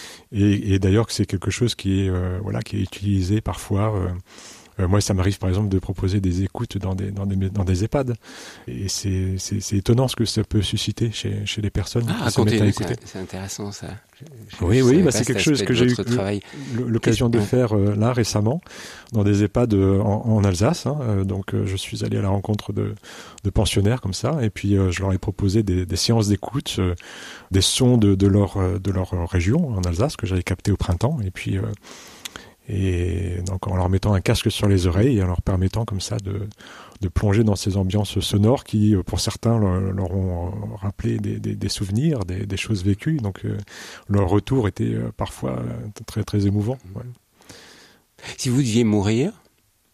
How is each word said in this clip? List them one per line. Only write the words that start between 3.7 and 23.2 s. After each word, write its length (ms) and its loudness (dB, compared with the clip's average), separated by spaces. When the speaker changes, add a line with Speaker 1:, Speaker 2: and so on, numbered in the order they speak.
Speaker 1:
euh, 120 0
euh, 100 2
moi, 120 4
ça 140 0
m'arrive, 240 2
par 100 -2
exemple, 220 0
de 80 2
proposer 420 -2
des 220 0
écoutes 340 -6
dans 180 -4
des, 160 -4
dans 140 -6
des, 240 0
dans 160 -2
des 200 2
ehpad. 300 0
Et 200 -6
c'est, 500 -2
c'est, 220 -4
c'est 160 -4
étonnant 300 2
ce 100 -4
que 100 0
ça 180 -2
peut 160 0
susciter 520 -2
chez, 340 -6
chez 160 -6
les 80 -2
personnes 380 -2
Speaker 2:
Ah, 180 -2
Speaker 1:
qui 80 0
se 80 2
mettent 60 4
à 160 4
Speaker 2:
racontez-nous, 40 6
Speaker 1:
écouter. 320 -2
Speaker 2:
c'est, 120 -20
c'est 60 -12
intéressant, 540 -10
ça. 140 -14
Je, 60 -18
je, 60 -4
Speaker 1:
Oui, 140 4
Speaker 2:
je 40 6
Speaker 1:
oui, 80 6
Speaker 2:
savais 80 8
Speaker 1:
bah, 60 6
Speaker 2:
pas 80 6
Speaker 1:
c'est 60 0
Speaker 2:
cet 100 0
Speaker 1:
quelque 120 0
chose 220 2
Speaker 2:
aspect 20 0
Speaker 1:
que 80 0
Speaker 2:
de 60 2
Speaker 1:
j'ai 80 6
eu 80 4
Speaker 2:
votre 180 -2
travail. 300 0
Speaker 1:
l-, 120 -2
l'occasion 420 2
de 80 2
Speaker 2:
Qu'est-ce 120 0
que 60 2
Speaker 1:
faire, 180 2
euh, 220 2
là, 160 2
récemment, 480 0
dans 120 2
des 200 4
ehpad, 280 2
euh, 300 4
en, 260 0
en 160 4
Alsace, 400 2
hein, 160 -2
euh, 240 0
donc, 300 -4
euh, 100 0
je 120 -2
suis 280 -8
allé 140 -2
à 40 0
la 60 0
rencontre 460 -2
de, 220 -4